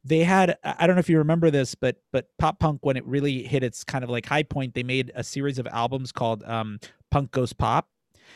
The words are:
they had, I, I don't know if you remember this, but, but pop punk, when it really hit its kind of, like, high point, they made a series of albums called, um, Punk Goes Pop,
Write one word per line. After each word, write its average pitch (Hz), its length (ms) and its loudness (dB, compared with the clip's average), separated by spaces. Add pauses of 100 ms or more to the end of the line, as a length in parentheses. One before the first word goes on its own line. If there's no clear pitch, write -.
they 160 200 2
had, 185 400 4
I, - 160 -4
I 170 60 6
don't 180 100 6
know 180 40 6
if - 100 0
you 160 80 6
remember 160 320 4
this, 139 260 0
but, 127 240 -2 (100)
but 127 180 -2 (100)
pop 156 200 0
punk, 151 260 0
when 135 120 2
it 127 100 -8
really 135 380 -2
hit 131 180 0
its 120 220 -6
kind 131 180 -6
of, 120 80 -8
like, 120 160 -4
high 151 160 0
point, 131 320 -6
they 123 80 -4
made 127 320 -2
a 127 80 -8
series 139 360 -4
of 117 100 -6
albums 123 420 -4
called, 113 340 -4
um, 110 360 -6 (300)
Punk 143 220 0
Goes 123 200 -2
Pop, 123 360 -2 (480)